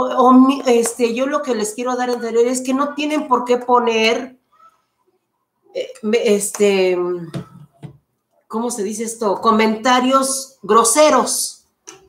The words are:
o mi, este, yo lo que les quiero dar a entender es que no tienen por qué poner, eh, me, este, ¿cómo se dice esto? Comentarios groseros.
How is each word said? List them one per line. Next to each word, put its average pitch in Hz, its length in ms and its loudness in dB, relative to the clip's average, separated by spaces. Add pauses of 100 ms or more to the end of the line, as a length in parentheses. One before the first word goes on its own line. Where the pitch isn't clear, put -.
o 254 280 4
mi, 262 340 6
este, 233 480 0
yo 262 120 -2
lo 294 160 -2
que 254 120 -4
les 208 180 -4
quiero 247 240 -6
dar 247 140 -4
a - 20 -2
entender 233 340 0
es 254 140 -2
que 254 140 -4
no 277 200 -2
tienen 302 320 -4
por 240 200 0
qué 247 100 2
poner, 233 840 0 (1400)
eh, - 140 -8 (140)
me, 220 320 0
este, 196 600 0 (1500)
¿cómo 226 240 -6
se 226 120 -8
dice 214 220 -6
esto? 214 360 -4
Comentarios 254 1200 0
groseros. 233 1000 2 (440)